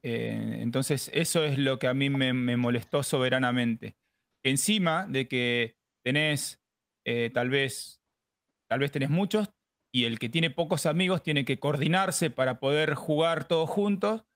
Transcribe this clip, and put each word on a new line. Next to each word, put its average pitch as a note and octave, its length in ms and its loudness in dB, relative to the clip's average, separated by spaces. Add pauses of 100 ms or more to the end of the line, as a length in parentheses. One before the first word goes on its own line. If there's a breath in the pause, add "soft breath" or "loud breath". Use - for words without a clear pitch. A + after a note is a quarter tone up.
Eh, A2+ 580 -4
entonces, C3 540 -2
eso D#3+ 300 0
es C#3+ 140 0
lo C3+ 200 0
que - 100 -2
a B2+ 60 2
mí C#3 160 0
me, C3+ 220 2
me B2 240 0
molestó A#2+ 460 0
soberanamente. B2+ 960 0 (480)
Encima F3 640 2
de C3 220 -2
que A#2+ 480 0 (260)
tenés, D3 580 -2 (460)
eh, A#2+ 260 -2
tal B2 180 0
vez, C3+ 520 -2 (680)
tal B2+ 120 0
vez C#3+ 120 0
tenés C3+ 180 -2
muchos, G3+ 400 0 (420)
y B2 120 2
el A#2 140 -2
que B2 100 -4
tiene E3 220 0
pocos E3 360 -2
amigos F3+ 360 0
tiene D3 220 0
que C3+ 140 -2
coordinarse D#3+ 720 0
para B2+ 300 -2
poder D3 340 2
jugar D#3 540 0
todos E3 200 2
juntos. G3+ 560 0 (120)